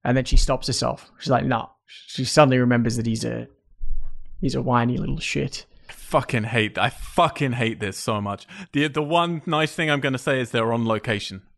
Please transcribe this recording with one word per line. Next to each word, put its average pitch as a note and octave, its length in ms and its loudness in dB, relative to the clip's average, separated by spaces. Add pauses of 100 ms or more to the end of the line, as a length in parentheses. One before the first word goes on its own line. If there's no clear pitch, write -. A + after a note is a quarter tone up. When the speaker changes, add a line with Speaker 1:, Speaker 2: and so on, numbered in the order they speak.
Speaker 1:
And B2 100 2
then C3 80 2
she - 140 4
stops - 300 4
herself. - 520 -4
She's - 100 -6
like, B2+ 160 4
"No." A#2+ 240 -2 (160)
She - 380 -8
suddenly C3 360 6
remembers A#2+ 360 2
that A2+ 100 -2
he's C#3 200 -2
a, A#2 240 -6 (880)
he's C3+ 160 0
a C3 60 0
whiny B2 360 2
little D#3 220 -2
shit. - 460 -6 (240)
Speaker 2:
I - 40 -16
fucking - 500 -2
hate, A2 340 0
I G#2 140 2
fucking - 640 0
hate A2+ 260 -2
this G2+ 180 -6
so G#2+ 240 -2
much. G2+ 240 -8 (260)
The, D3 160 0
the D3+ 140 -2
one E3+ 460 0
nice D#3 260 0
thing D#3+ 160 -2
I'm D3 100 2
gonna C3 200 0
say C3+ 220 0
is A#2+ 100 -4
they're A#2 200 0
on A#2 140 0
location. G#2+ 560 -4 (160)